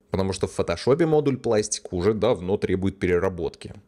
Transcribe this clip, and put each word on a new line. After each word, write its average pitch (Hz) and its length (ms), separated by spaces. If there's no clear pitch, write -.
Потому 95 240
что 95 140
в - 40
фотошопе 123 540
модуль 143 320
пластик - 540
уже 90 200
давно 101 460
требует 92 400
переработки. 87 720